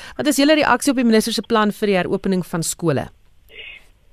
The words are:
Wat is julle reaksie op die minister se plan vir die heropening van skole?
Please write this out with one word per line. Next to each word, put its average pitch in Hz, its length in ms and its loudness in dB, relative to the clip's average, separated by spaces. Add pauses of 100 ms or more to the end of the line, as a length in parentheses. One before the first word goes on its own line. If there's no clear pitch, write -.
(180)
Wat 247 80 -2
is 294 100 0
julle 302 220 4
reaksie 269 340 2
op 247 60 0
die 240 100 2
minister 220 240 2
se 208 140 -6
plan 214 260 0
vir 202 220 -2
die 180 80 2
heropening 185 420 -2
van 165 220 -6
skole? 151 400 -2 (1080)